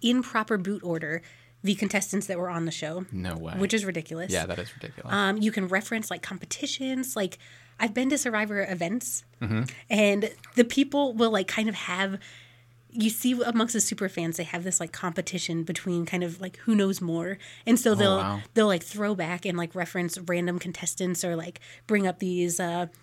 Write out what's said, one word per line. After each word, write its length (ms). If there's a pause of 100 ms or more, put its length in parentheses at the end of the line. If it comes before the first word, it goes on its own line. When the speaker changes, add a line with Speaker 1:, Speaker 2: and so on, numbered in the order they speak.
Speaker 1:
in 200
proper 360
boot 260
order 380 (400)
the 120
contestants 520
that 120
were 120
on 160
the 40
show. 400
Speaker 2:
No 260
way. 200
Speaker 1:
Which 160
is 140
ridiculous. 440
Speaker 2:
Yeah, 160
that 120
is 160
ridiculous. 380
Speaker 1:
Um, 260
you 120
can 160
reference, 440
like, 100
competitions. 960
Like, 220 (420)
I've 140
been 160
to 80
Survivor 500
events, 560 (160)
Speaker 2:
Mm-hmm. 220 (260)
Speaker 1:
and 420 (260)
the 80
people 500
will, 160
like, 180
kind 220
of 40
have, 440 (720)
you 180
see 240 (100)
amongst 300
the 80
super 300
fans, 260
they 80
have 180
this, 160
like, 140
competition 720
between 400
kind 180
of, 160
like, 200
who 160
knows 260
more. 380 (260)
And 160
so 120
Speaker 2:
Oh, 20
Speaker 1:
they'll, 240
Speaker 2:
wow. 220 (120)
Speaker 1:
they'll, 140
like, 160
throw 320
back 320
and, 100
like, 180
reference 440
random 400
contestants 680
or, 100
like, 260 (260)
bring 200
up 120
these, 420
uh, 280 (140)